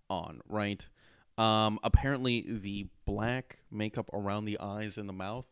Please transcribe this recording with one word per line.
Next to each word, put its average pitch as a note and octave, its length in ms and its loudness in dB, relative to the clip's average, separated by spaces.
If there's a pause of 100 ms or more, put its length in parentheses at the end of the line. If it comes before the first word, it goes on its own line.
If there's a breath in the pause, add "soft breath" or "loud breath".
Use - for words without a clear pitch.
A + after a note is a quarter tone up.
on, E2 380 -4
right? G2+ 400 -2 (500 soft breath)
Um, A2 460 4
apparently B2+ 640 4
the G2+ 400 -4 (180)
black A2+ 540 -2 (120)
makeup G#2+ 420 -4
around G2+ 320 -2
the G#2 140 -4
eyes G#2 380 -6
and G#2 100 -8
the G2 60 -8
mouth G2+ 380 -8